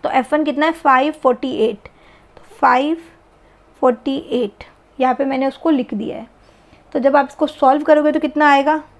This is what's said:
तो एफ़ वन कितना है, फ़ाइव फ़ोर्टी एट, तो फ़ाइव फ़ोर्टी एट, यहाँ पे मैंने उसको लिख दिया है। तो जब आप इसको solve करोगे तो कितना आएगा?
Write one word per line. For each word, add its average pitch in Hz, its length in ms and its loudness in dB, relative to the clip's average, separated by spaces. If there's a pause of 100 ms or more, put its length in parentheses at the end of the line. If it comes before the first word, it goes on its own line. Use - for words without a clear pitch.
तो - 80 -2
एफ़ 262 200 0
वन 302 120 0
कितना 285 220 -2
है, 330 80 0
फ़ाइव 277 400 2
फ़ोर्टी 254 460 -2
एट, 220 280 -4 (500)
तो - 180 -20
फ़ाइव 269 420 0 (840)
फ़ोर्टी 262 340 0 (180)
एट, 233 300 -6 (360)
यहाँ 254 160 0
पे 277 100 -4
मैंने 269 220 -2
उसको 320 220 -4
लिख 262 240 -2
दिया 214 240 -8
है। 226 100 -16 (680)
तो - 60 -2
जब 277 160 2
आप 277 140 2
इसको - 180 -4
solve 294 360 0
करोगे 302 280 4
तो 311 80 -2
कितना 302 300 0
आएगा? 285 320 2 (180)